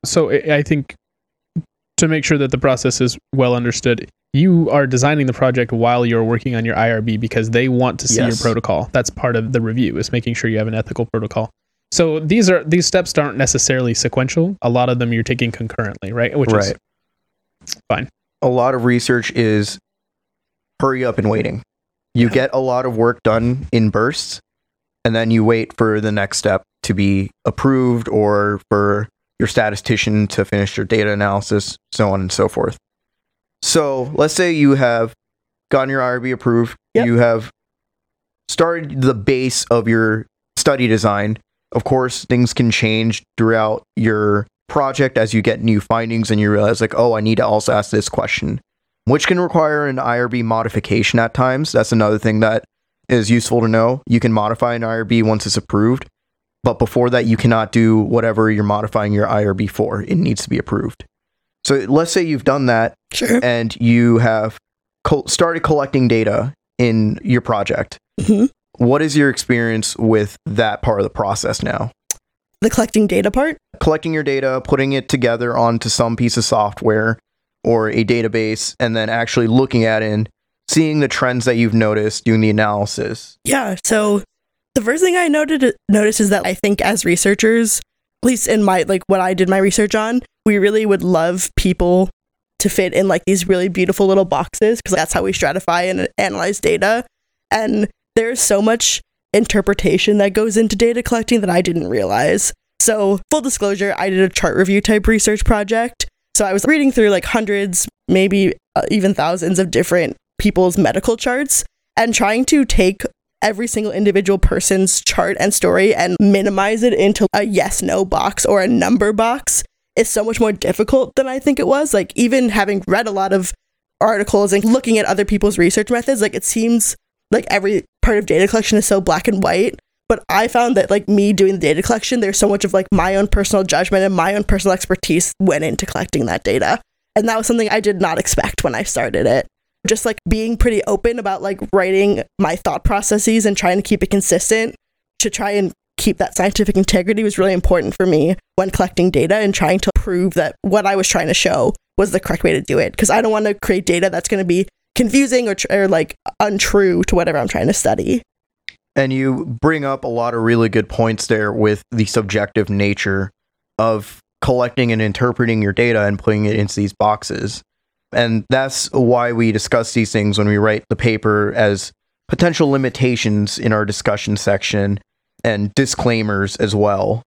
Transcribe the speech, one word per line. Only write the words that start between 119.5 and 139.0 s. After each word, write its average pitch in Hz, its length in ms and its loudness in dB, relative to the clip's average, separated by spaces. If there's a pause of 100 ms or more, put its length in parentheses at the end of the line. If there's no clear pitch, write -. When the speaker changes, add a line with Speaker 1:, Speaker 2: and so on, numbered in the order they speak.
Speaker 3:
is 226 140 2
so 208 160 -2
much 220 160 -4
more 220 120 2
difficult 214 640 0
than 269 100 2
I 262 140 -6
think 277 180 2
it 285 80 0
was. 285 260 0
Like, 196 220 0
even 240 360 2
having 202 360 0
read 233 220 0
a 208 40 -6
lot 190 200 -2
of 190 200 0 (480)
articles 208 520 2
and 202 120 0
looking 226 320 2
at 214 100 0
other 190 180 0
people's 202 340 0
research 185 320 2
methods, 240 300 0
like, 208 140 -2
it 208 100 -6
seems 226 520 0 (360)
like - 180 0
every 196 340 0 (160)
part 226 160 2
of 208 100 -2
data 170 200 2
collection 220 320 2
is - 80 0
so 196 140 2
black 160 280 0
and 196 140 0
white. 185 320 0 (340)
But 226 200 0
I 214 200 2
found 240 280 2
that, 196 120 2
like, 202 200 0
me 208 240 4
doing 190 220 4
the 190 40 -4
data 156 240 0
collection, 233 380 -2
there's 196 180 -2
so 202 100 2
much 202 160 0
of, 190 80 -2
like, 190 200 0
my 190 240 0
own 202 100 2
personal 202 380 0
judgment 190 400 0
and 196 100 0
my 180 200 0
own 208 100 -2
personal 196 280 2
expertise 180 640 -2
went 156 260 0
into 156 200 -4
collecting - 420 -4
that - 180 -6
data. - 360 0 (340)
And 220 140 0
that 226 80 -2
was 220 100 -4
something 233 220 0
I 214 120 -2
did 196 200 -2
not 170 180 -2
expect - 460 -4
when 127 100 -2
I 120 100 -4
started - 420 -4